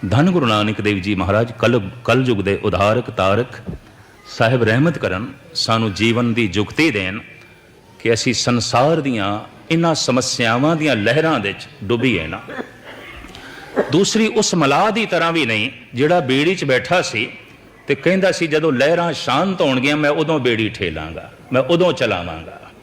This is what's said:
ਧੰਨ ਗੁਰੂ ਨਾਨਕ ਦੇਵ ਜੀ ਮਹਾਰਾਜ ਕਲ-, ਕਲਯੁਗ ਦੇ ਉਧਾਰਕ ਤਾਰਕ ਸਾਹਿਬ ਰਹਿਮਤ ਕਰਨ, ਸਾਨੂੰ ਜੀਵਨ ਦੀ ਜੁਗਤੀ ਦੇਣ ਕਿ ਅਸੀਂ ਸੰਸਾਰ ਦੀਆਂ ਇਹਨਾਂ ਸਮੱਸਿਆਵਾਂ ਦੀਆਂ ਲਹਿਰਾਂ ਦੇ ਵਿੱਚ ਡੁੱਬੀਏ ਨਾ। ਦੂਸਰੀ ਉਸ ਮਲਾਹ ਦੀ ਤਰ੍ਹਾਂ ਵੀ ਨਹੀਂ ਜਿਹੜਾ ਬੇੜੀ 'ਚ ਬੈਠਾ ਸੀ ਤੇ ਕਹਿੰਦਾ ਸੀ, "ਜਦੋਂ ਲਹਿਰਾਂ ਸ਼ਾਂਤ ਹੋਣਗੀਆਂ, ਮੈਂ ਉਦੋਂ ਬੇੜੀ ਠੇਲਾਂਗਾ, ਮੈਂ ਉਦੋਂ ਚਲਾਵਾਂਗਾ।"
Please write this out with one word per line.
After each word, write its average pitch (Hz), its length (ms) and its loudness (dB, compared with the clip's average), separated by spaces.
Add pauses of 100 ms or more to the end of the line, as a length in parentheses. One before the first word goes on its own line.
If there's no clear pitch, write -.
(120)
ਧੰਨ 147 200 4
ਗੁਰੂ 170 140 2
ਨਾਨਕ 107 360 0
ਦੇਵ 101 160 0
ਜੀ 98 180 -2
ਮਹਾਰਾਜ 101 360 0
ਕਲ-, 113 380 0 (160)
ਕਲਯੁਗ 127 320 2
ਦੇ 98 260 0
ਉਧਾਰਕ 104 460 0
ਤਾਰਕ 104 380 0 (880)
ਸਾਹਿਬ 120 260 2
ਰਹਿਮਤ 131 340 2
ਕਰਨ, 95 360 -4 (200)
ਸਾਨੂੰ 113 400 0
ਜੀਵਨ 113 400 2
ਦੀ 113 140 0
ਜੁਗਤੀ 107 440 0
ਦੇਣ 98 280 -4 (800)
ਕਿ 113 140 2
ਅਸੀਂ 120 200 0
ਸੰਸਾਰ 127 680 2
ਦੀਆਂ 107 380 -4 (320)
ਇਹਨਾਂ 165 240 2
ਸਮੱਸਿਆਵਾਂ 127 800 0
ਦੀਆਂ 151 200 0
ਲਹਿਰਾਂ 135 440 2
ਦੇ 101 80 -4
ਵਿੱਚ 98 200 -8 (160)
ਡੁੱਬੀਏ 110 440 0
ਨਾ। 90 140 -10 (1500)
ਦੂਸਰੀ 202 360 2
ਉਸ 208 280 0
ਮਲਾਹ 160 360 2
ਦੀ 214 140 -2
ਤਰ੍ਹਾਂ 170 260 0
ਵੀ 160 140 0
ਨਹੀਂ 113 260 -2 (220)
ਜਿਹੜਾ 151 260 2
ਬੇੜੀ 143 360 2
'ਚ 180 100 -6
ਬੈਠਾ 131 360 2
ਸੀ 120 280 -4 (580)
ਤੇ 143 80 2
ਕਹਿੰਦਾ 185 360 2
ਸੀ, 165 160 -2
"ਜਦੋਂ 156 260 2
ਲਹਿਰਾਂ 160 400 2
ਸ਼ਾਂਤ 175 480 0
ਹੋਣਗੀਆਂ, 143 360 2
ਮੈਂ 147 120 2
ਉਦੋਂ 156 300 0
ਬੇੜੀ 113 300 0
ਠੇਲਾਂਗਾ, 80 640 -8 (220)
ਮੈਂ 131 80 4
ਉਦੋਂ 170 320 2
ਚਲਾਵਾਂਗਾ।" 87 680 -4 (240)